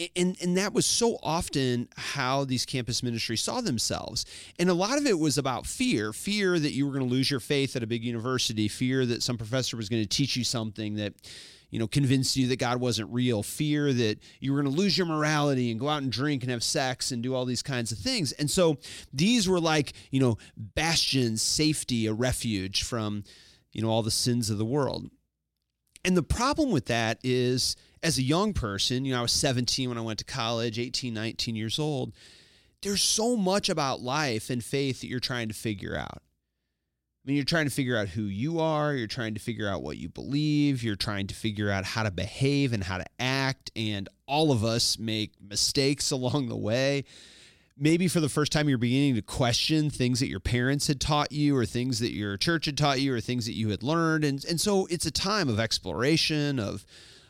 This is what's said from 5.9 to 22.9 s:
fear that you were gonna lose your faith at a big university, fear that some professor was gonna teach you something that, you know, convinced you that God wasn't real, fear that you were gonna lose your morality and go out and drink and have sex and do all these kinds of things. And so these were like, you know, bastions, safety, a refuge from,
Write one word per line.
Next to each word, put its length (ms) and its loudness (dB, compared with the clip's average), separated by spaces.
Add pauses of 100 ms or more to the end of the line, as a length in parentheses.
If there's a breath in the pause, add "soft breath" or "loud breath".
fear 440 0
that 140 2
you 160 0
were 60 -4
gonna 120 -2
lose 240 2
your 120 0
faith 340 0
at 80 -4
a 60 -4
big 160 -2
university, 640 0
fear 360 0
that 200 0
some 120 -2
professor 400 -4
was 120 -6
gonna 180 0
teach 300 0
you 80 -2
something 500 -4
that, 200 -4 (540 loud breath)
you 120 -4
know, 80 0
convinced 480 2
you 100 4
that 140 0
God 200 0
wasn't 320 0
real, 300 2
fear 500 0
that 280 2 (180 loud breath)
you 140 -2
were 100 2
gonna 100 0
lose 240 2
your 120 2
morality 640 2
and 80 -4
go 80 -2
out 140 0
and 100 -2
drink 320 -2
and 80 -2
have 100 -4
sex 480 -2
and 100 -4
do 140 -2
all 100 0
these 180 -2
kinds 280 -4
of 80 -6
things. 320 -2
And 180 -4
so 300 4 (340 loud breath)
these 360 4
were 100 4
like, 360 2 (180 loud breath)
you 80 4
know, 180 4 (180 loud breath)
bastions, 840 0
safety, 640 2
a 60 2
refuge 720 0
from, 400 -4 (480 loud breath)